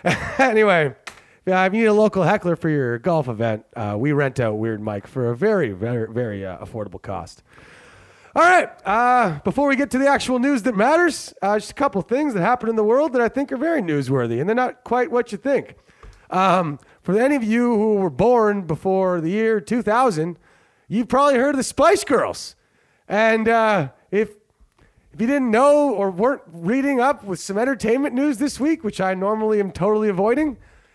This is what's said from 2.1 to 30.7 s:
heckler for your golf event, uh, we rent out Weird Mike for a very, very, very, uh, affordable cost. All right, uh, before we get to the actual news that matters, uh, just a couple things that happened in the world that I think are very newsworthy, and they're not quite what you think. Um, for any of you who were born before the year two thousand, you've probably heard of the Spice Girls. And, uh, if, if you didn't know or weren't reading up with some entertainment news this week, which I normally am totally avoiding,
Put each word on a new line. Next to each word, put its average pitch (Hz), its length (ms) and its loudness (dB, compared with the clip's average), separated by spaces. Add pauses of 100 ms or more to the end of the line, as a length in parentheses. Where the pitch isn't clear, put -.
heckler 175 320 0
for 160 140 -4
your 131 300 0
golf 160 280 0
event, 113 380 -4 (100)
uh, 104 220 -4
we 143 160 -2
rent 139 260 -2
out 113 180 0
Weird 110 240 -4
Mike 107 260 -6
for 123 240 -4
a 120 40 -4
very, 175 360 0
very, 110 400 -4
very, 110 340 -6
uh, 92 140 -10
affordable 101 420 -12
cost. 87 420 -12 (920)
All 302 80 4
right, 349 260 4 (160)
uh, 226 540 2
before 262 280 0
we 277 80 2
get 262 160 -2
to 247 60 0
the 269 100 2
actual 254 320 0
news 262 240 0
that 233 120 0
matters, 302 640 2
uh, 208 180 0
just 208 120 -14
a - 20 -16
couple 277 280 -2
things 269 320 -2
that 196 80 -2
happened 220 280 0
in 226 80 0
the 214 60 2
world 262 300 2
that 247 80 2
I 233 60 2
think 277 240 -4
are 269 60 -4
very 311 240 0
newsworthy, 131 580 -2
and 151 80 -4
they're 220 80 0
not 247 300 -4
quite 247 260 -2
what 240 220 -2
you 202 40 -6
think. 262 380 -4 (540)
Um, 175 500 0 (220)
for 190 180 0
any 269 160 2
of 262 80 -2
you 240 320 2
who 214 200 2
were 190 160 0
born 208 500 2
before 185 580 -2
the 160 120 -2
year 220 280 0
two 226 220 -4
thousand, 208 560 0 (500)
you've 226 220 -4
probably 277 300 2
heard 269 120 2
of 277 60 -2
the 247 60 0
Spice 339 420 2
Girls. 135 500 -2 (540)
And, 220 400 2
uh, 220 400 2 (220)
if, 208 180 0 (840)
if - 80 -12
you 208 60 -2
didn't 262 240 0
know 285 460 4
or 196 160 0
weren't 220 320 0 (100)
reading 247 480 0
up 254 220 0
with 190 160 -8
some 196 180 -8
entertainment 247 560 0
news 269 240 0
this 262 220 -4
week, 302 240 -2
which 202 180 -6
I 190 140 -2
normally 214 440 -2
am 196 120 -2
totally 214 360 0
avoiding, 233 500 0 (380)